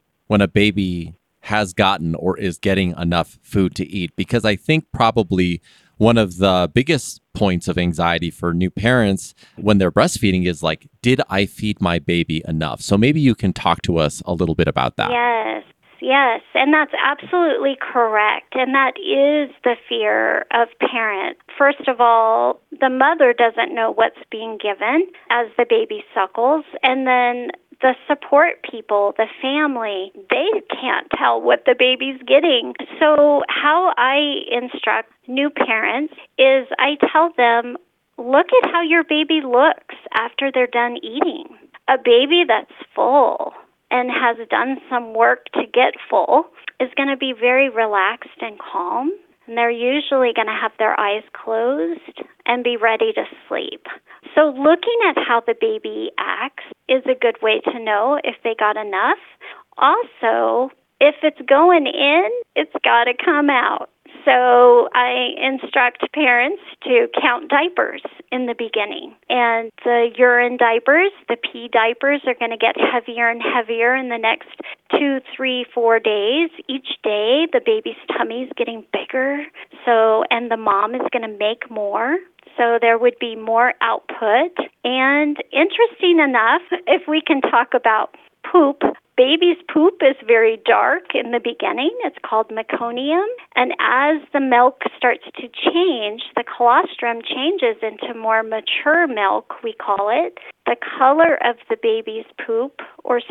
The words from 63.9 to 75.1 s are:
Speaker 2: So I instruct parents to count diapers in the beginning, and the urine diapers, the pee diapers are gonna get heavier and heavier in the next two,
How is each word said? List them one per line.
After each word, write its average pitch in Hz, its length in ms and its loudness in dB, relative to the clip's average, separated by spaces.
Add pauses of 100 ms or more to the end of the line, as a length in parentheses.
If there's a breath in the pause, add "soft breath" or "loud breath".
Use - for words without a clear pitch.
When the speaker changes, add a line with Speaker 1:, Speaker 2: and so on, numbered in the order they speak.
Speaker 2:
So 247 680 8
I 247 480 0
instruct 262 720 -2
parents 269 480 0 (220)
to 240 240 2 (120)
count 285 300 -2
diapers 302 540 -2 (280)
in 254 140 -4
the 240 80 -4
beginning, 220 640 -8 (140)
and 233 420 -2 (120)
the 240 320 2
urine 247 420 4
diapers, 254 540 2 (160)
the 233 100 -4
pee 233 320 -12
diapers 240 580 0
are 247 80 0
gonna 233 220 -6
get - 220 -2
heavier 233 500 -2
and 233 120 -4
heavier 233 540 -2
in 262 140 -6
the 233 80 -6
next 226 320 -4 (480 loud breath)
two, 277 240 0 (140)